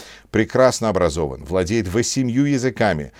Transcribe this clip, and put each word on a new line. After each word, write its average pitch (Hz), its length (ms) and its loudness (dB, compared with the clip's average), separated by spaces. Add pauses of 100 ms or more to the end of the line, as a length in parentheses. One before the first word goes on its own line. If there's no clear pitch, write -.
(320)
Прекрасно 113 560 2
образован, 80 560 0
владеет 92 460 -2
восемью 120 560 0
языками, 113 760 0